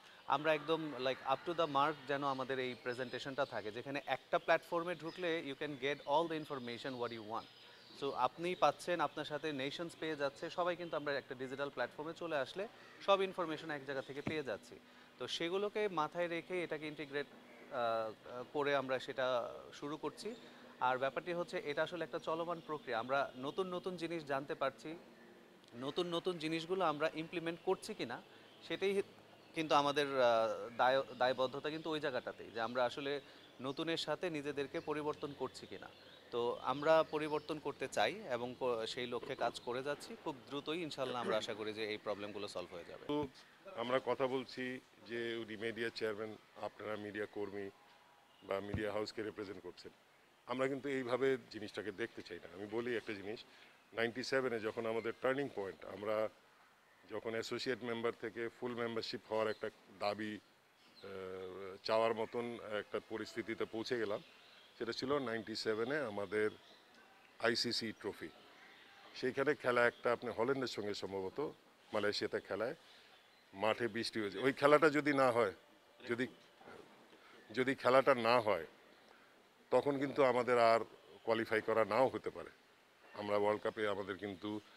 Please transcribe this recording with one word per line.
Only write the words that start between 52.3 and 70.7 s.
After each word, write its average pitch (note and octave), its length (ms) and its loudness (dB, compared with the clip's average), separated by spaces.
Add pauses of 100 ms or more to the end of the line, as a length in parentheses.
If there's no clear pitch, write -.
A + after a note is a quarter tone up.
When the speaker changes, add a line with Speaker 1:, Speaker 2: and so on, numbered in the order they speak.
Speaker 2:
না। F2+ 120 -14
আমি G2 120 -8
বলি A#2 300 -2
একটা A2 160 -4
জিনিস, G2+ 280 -8 (520)
নাইনটি A#2 320 -2
সেভেনে B2+ 360 0
যখন A2 260 -2
আমাদের A2+ 260 -2 (100)
turning C3+ 320 2
point, F#2+ 300 -6
আমরা G#2 440 0 (800)
যখন G#2+ 200 -4
associate A2+ 520 -2
member A#2 380 -2
থেকে A#2 280 -6 (120)
full B2 140 -4
membership A2+ 460 -4 (100)
হওয়ার A2 180 2
একটা G#2+ 220 -4 (280)
দাবি, G#2 400 -2
আহ, - 720 -20 (760)
চাওয়ার A2+ 300 4
মতন A#2 440 -4 (200)
একটা G2+ 300 -2
পরিস্থিতিতে A2 560 -4
পৌঁছে A2 340 -2
গেলাম, A2 240 0 (560)
সেটা A#2 140 -2
ছিল C3 260 0
নাইনটি A2+ 380 -4
সেভেনে A2+ 420 0
আমাদের G#2 520 0 (880)
আইসিসি A2+ 640 0
trophy। F2+ 280 -6 (840)
সেইখানে C3+ 400 0
খেলা B2 320 4
একটা A#2+ 260 2
আপনি A#2+ 180 -2
হল্যান্ডের B2 380 2
সঙ্গে G#2 260 -4